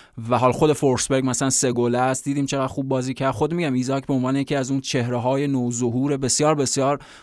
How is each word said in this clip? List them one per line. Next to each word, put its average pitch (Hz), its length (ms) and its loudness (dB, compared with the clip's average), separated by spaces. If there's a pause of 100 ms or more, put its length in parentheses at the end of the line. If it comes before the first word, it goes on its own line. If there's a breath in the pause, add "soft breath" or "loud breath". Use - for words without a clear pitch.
(300 loud breath)
و 123 80 2
حال 123 140 4
خود 151 220 4
فورسبرگ 135 560 0
مثلاً 131 200 0
سه 131 220 0
گله 120 260 2
است، 131 280 0
دیدیم 139 200 -2
چقدر 135 220 -2
خوب 135 200 -4
بازی 131 260 -2
کرد. 131 180 0
خود 147 220 0
می‌گم 170 200 0
ایزاک 131 340 -2
به 147 60 0
عنوان 131 220 0
یکی 139 200 -2
از 131 160 -2
اون 135 100 0
چهره‌های 127 680 0
نوظهور 127 720 0
بسیار، 147 380 2
بسیار 139 440 0 (240 loud breath)